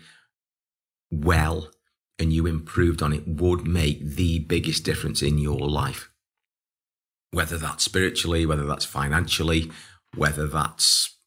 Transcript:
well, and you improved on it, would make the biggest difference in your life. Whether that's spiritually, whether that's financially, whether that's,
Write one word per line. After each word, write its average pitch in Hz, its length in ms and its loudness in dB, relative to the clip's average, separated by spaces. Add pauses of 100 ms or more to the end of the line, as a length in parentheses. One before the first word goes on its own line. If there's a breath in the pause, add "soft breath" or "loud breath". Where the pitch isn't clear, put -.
(1120 loud breath)
well, 80 600 2 (480)
and 82 140 2
you 82 140 2
improved 80 560 0
on 76 100 2
it, 73 140 -4
would 87 400 2
make 82 340 2 (160)
the 82 240 2
biggest 80 440 -2
difference 76 380 -2
in 73 160 2
your 73 200 0
life. 71 520 -2 (1200)
Whether 82 260 -2
that's 76 260 -4
spiritually, 85 640 0
whether 73 200 0
that's 71 180 -4
financially, 80 880 0 (440 loud breath)
whether 76 320 0
that's, - 680 0 (100)